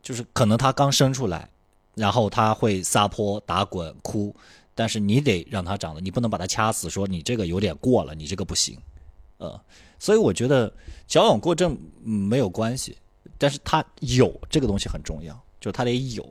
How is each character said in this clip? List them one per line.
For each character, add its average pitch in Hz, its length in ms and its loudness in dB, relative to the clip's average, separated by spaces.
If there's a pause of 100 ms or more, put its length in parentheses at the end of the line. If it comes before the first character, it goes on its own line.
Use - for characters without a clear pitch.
就 131 100 -10
是 117 180 -8
可 123 140 2
能 107 100 4
她 131 160 2
刚 139 200 2
生 135 200 2
出 127 140 -4
来， 82 240 -6 (460)
然 104 160 2
后 107 180 2
他 110 240 2
会 101 300 0
撒 104 240 4
泼 104 380 -2
打 92 200 0
滚 82 280 -8 (100)
哭， 104 320 -4 (400)
但 113 120 0
是 107 120 -4
你 104 200 4
得 110 300 0
让 95 160 -4
他 98 100 -4
长 80 200 -8
大， 82 60 -10
你 92 100 -6
不 123 80 -2
能 117 100 0
把 107 80 -2
他 - 80 -4
掐 110 260 0
死， 85 180 -6
说 98 180 -4
你 90 140 -4
这 123 140 -4
个 98 120 -2
有 87 120 -2
点 90 180 -2
过 117 260 2
了， 76 100 -10
你 78 140 -12
这 92 80 -6
个 87 100 -6
不 87 80 -8
行， - 240 -4 (600)
呃， - 220 -12 (380)
所 - 160 0
以 220 40 6
我 156 140 4
觉 117 160 0
得 127 240 4 (360)
矫 165 160 6
枉 165 160 4
过 170 160 0
正， 170 220 0 (260)
嗯， 110 80 -6
没 104 260 0
有 110 120 2
关 113 280 -4
系， - 200 -12 (400)
但 143 120 2
是 143 140 -4
他 156 200 0 (180)
有 123 380 4 (100)
这 156 100 2
个 127 80 0
东 101 100 0
西 - 100 -4
很 76 160 -6
重 76 200 -8
要， 76 100 -12 (260)
就 110 100 -6
是 - 20 -6
他 127 120 -4
得 120 80 2 (220)
有。 101 180 -10